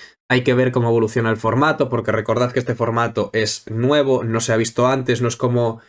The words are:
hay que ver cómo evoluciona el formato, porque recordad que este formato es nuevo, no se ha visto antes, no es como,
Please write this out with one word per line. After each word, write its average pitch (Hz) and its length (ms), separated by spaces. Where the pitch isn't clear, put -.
hay 127 140
que 127 100
ver 127 160
cómo 120 180
evoluciona 117 420
el 110 60
formato, 131 520
porque 113 240
recordad 113 400
que 127 80
este 123 160
formato 113 560
es 107 360
nuevo, 131 540
no 113 180
se 117 120
ha 110 40
visto 113 300
antes, 127 340
no 123 60
es 117 100
como, 120 520